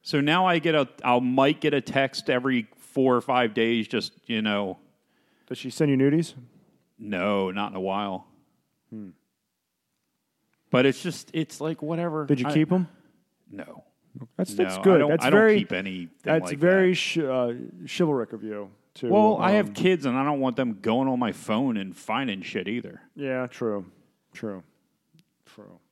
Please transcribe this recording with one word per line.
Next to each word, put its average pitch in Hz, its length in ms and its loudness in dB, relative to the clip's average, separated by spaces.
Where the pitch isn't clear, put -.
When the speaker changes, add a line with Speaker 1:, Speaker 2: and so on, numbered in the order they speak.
Speaker 1:
So 151 180 -2
now 170 240 4
I 175 140 4
get 156 160 0
a, 139 120 2
I 123 160 4
might 135 420 2
get 147 120 0
a 135 80 0
text - 480 -2
every 127 380 0
four 131 380 2
or 117 60 2
five 123 320 0
days, 113 340 0
just, - 240 -4
you 113 140 -2
know. 101 360 -2
Speaker 2:
Does 123 100 -10
she 131 120 -10
send 151 220 0
you 131 60 4
nudies? 147 360 2
Speaker 1:
No, 101 520 -2
not 101 200 -6
in 95 60 -16
a 95 40 -6
while. 95 460 -6
Speaker 2:
Hmm. 107 200 -16
Speaker 1:
But 127 160 4
it's 135 160 2
just, - 320 -8
it's - 280 -8
like, 156 200 -6
whatever. 156 440 -4
Speaker 2:
Did 139 140 2
you 131 80 -2
Speaker 1:
I 151 60 -4
Speaker 2:
keep 156 180 2
'em? 180 160 2
Speaker 1:
No. - 320 -18
Speaker 2:
That's, 185 180 -4
that's 185 220 -2
Speaker 1:
No, - 60 -8
Speaker 2:
good. 190 120 8
Speaker 1:
I - 40 6
don't, 147 100 2
Speaker 2:
That's 151 160 0
Speaker 1:
I 135 40 4
don't 202 100 6
Speaker 2:
very, 220 200 6
Speaker 1:
keep - 120 -4
anything 92 380 -6
Speaker 2:
that's 160 280 0
Speaker 1:
like 143 80 -6
Speaker 2:
very 185 320 4
Speaker 1:
that. 170 40 0
Speaker 2:
sh-, - 240 -4
uh, 127 340 -2
chivalric 139 460 -2
of 107 100 -12
you 104 260 -10
to, 123 140 -6
Speaker 1:
Well, 202 300 6
I 101 120 2
have 147 180 2
Speaker 2:
um, 101 40 -12
Speaker 1:
kids, 170 320 2
and 127 120 0
I 135 60 0
don't 143 160 -2
want 127 160 0
them 117 260 -2
going 117 260 0
on 127 120 -2
my 113 120 0
phone 117 460 -2
and 95 180 -8
finding 110 460 -6
shit 90 260 -6
either. 117 340 -8
Speaker 2:
Yeah, 131 320 -6
true. 104 380 -6
True. 101 300 -10
True. 95 340 -20